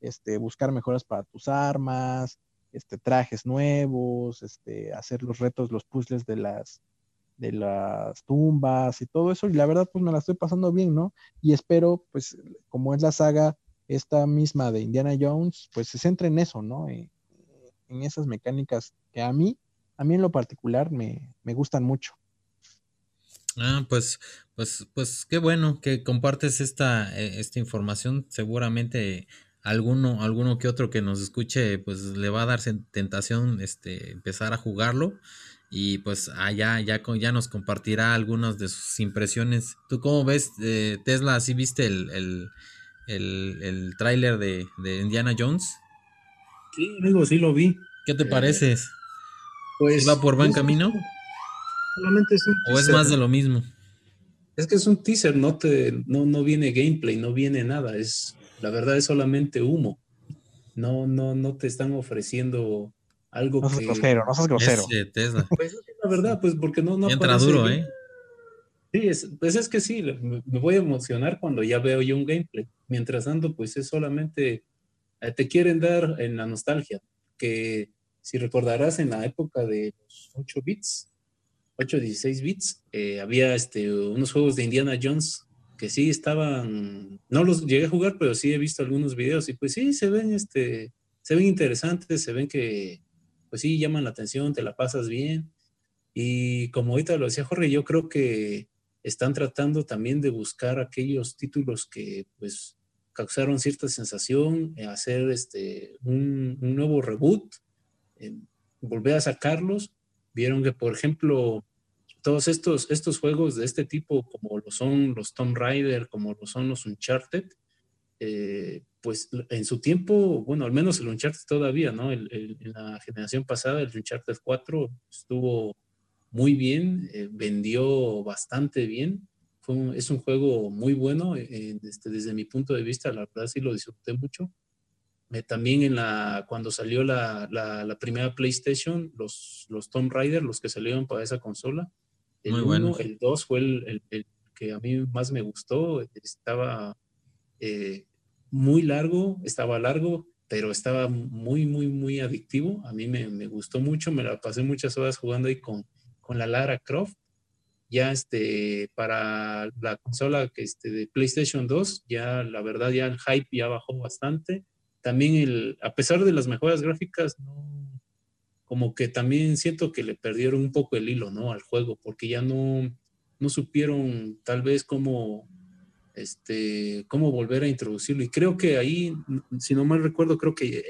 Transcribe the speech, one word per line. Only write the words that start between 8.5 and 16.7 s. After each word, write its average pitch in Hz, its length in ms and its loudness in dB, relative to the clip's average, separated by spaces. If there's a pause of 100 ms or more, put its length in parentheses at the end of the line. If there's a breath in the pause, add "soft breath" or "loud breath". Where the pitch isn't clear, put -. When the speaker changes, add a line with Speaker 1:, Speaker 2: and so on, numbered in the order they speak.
Speaker 1:
y 123 40 -10
todo 170 260 0
eso, 196 160 -2
y 185 60 0
la 147 140 4
verdad, 180 260 2
pues, 185 100 -2
me 170 80 2
la 156 60 2
estoy 165 180 -2
pasando 180 380 0
bien, 175 220 4
¿no? 170 180 0 (260 soft breath)
Y 151 140 6
espero, 170 580 4
pues, - 240 -8 (320)
como 131 280 -2
es 147 80 0
la 156 80 4
saga 151 440 4 (320)
esta 143 380 0
misma 147 460 2
de 110 100 0
Indiana 131 380 0
Jones, 156 520 0
pues, 117 160 -4
se 123 120 -10
centre 175 300 2
en 156 100 4
eso, 120 240 -2
¿no? 131 260 -8